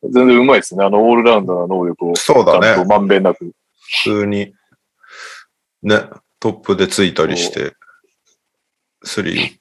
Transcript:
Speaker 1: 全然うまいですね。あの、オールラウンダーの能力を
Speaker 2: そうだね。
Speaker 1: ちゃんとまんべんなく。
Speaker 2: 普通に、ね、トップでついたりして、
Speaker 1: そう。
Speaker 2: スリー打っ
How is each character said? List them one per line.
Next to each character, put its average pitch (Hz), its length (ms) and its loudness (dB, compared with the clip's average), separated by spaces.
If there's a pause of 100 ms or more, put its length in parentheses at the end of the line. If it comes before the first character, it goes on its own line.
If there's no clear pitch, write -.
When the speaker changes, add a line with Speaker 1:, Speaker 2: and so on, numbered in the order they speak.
Speaker 1:
全 127 260 2
然 123 120 6
う 123 40 2
ま 135 120 4
い 104 40 4
で - 40 -6
す - 120 -14
ね。 95 80 0
あ 95 60 2
の、 104 180 2
オ 120 40 4
ー 120 60 4
ル 117 60 0
ラ 117 140 4
ウ 101 40 0
ン 92 40 -8
ダ 90 80 -4
ー 90 40 -2
の 87 100 -4
能 92 180 -2
力 87 240 -6
を 87 60 -2
Speaker 2:
そ 131 260 2
う 98 40 2
だ - 140 4
ね。 - 20 2
Speaker 1:
ち 107 80 2
ゃ 101 120 2
ん - 20 0
と 95 60 -4
ま 104 80 4
ん 101 100 0
べ 98 120 2
ん 95 40 -2
な 90 120 0
く。 85 160 -16 (520)
Speaker 2:
普 104 180 -2
通 101 40 -2
に、 101 280 -6 (1300)
ね、 107 180 0 (380)
ト 120 100 -4
ッ 98 40 -6
プ - 220 -4
で 92 120 -2
つ 101 160 -2
い 90 100 -2
た 80 120 -2
り 82 120 -4
し 85 140 -6
て、 - 80 -10
Speaker 1:
そ - 80 -8
う。 - 80 -14 (1300)
Speaker 2:
ス - 200 -8
リ - 140 -6
ー - 140 -6
打 - 20 -20
っ - 80 -20